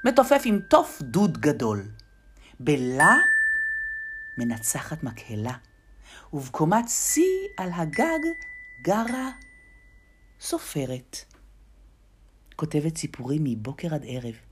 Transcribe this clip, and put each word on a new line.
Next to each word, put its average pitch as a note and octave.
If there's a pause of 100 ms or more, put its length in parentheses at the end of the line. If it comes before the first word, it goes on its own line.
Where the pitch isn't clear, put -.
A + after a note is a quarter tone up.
מתופף C4+
עם G#3 (100)
תוף -
דוד D3+
גדול. A2+ (760)
בלה, C3+ (1200)
מנצחת A#2+
מקהלה. A2+ (800)
ובקומת D#3+
סי F#4+ (100)
על F#3
הגג A3 (600)
גרה A#3 (1120)
סופרת. C3 (1400)
כותבת D#3
סיפורים D3
מבוקר C3
עד D3
ערב. A#2+ (160)